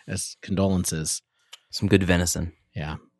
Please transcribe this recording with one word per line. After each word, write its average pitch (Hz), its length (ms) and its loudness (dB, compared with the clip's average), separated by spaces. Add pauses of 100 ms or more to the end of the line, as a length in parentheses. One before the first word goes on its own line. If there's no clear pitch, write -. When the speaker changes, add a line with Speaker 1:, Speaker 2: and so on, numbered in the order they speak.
Speaker 1:
as - 340 -8
condolences. 90 800 0 (480)
Speaker 2:
Some - 180 -2
good 98 160 6
venison. 87 480 2 (240)
Speaker 1:
Yeah. 78 220 -6 (220)